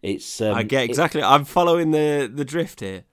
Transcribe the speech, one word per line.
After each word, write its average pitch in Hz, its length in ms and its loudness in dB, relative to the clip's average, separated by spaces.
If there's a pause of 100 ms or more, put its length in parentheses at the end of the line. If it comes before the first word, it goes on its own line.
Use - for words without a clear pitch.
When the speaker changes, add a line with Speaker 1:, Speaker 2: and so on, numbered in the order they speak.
Speaker 1:
It's, - 400 -8
um, 107 120 0
Speaker 2:
I 113 100 0
get 131 200 0
Speaker 1:
it 113 60 -2
Speaker 2:
exactly. 151 340 0
I'm 139 220 4
following 170 460 2
the, 147 420 0
the 143 100 -6
drift 147 380 -6
here. 95 320 -10